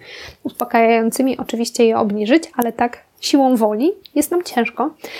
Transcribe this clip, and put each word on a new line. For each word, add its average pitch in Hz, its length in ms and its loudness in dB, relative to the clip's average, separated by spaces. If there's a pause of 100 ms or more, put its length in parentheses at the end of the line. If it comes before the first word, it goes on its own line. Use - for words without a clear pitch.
(420)
uspokajającymi 233 960 0
oczywiście 233 480 0
je 226 120 2
obniżyć, 214 580 0
ale 233 160 -4
tak 240 260 -4 (220)
siłą 262 360 2
woli 220 360 2 (220)
jest 294 160 0
nam 349 120 0
ciężko, 240 480 -4 (300)